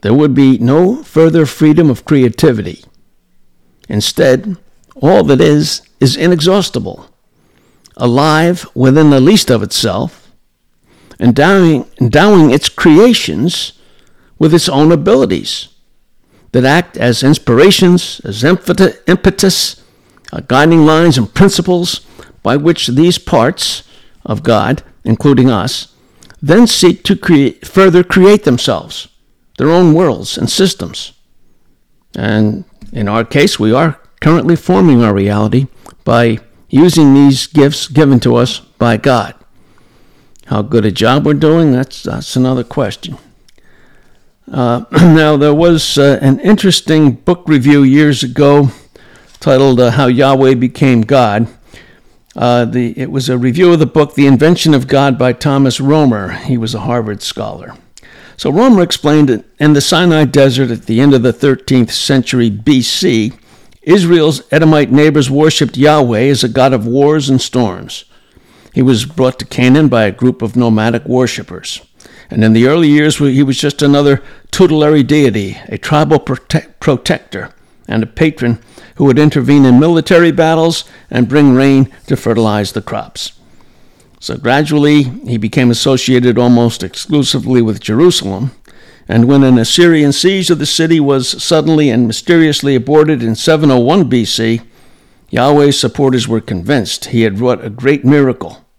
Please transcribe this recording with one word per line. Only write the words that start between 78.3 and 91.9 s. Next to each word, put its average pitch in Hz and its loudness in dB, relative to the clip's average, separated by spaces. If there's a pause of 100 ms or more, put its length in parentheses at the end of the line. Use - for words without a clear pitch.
who 147 -2
would 135 2
intervene 143 2
in 123 6
military 165 2
battles 160 0 (240)
and 120 -2
bring 139 4
rain 135 2 (160)
to 135 -4
fertilize 107 -2
the 107 -8
crops. - -14 (840)
So - -12
gradually, 147 0
he 123 -8
became 117 -2
associated 123 0
almost 120 0
exclusively 127 -4
with 107 -4
Jerusalem, 117 -2 (560)
and 117 0
when 139 4
an 127 4
Assyrian 151 2
siege 185 -2
of 165 0
the 147 -6
city 165 -2
was 139 -4
suddenly 156 0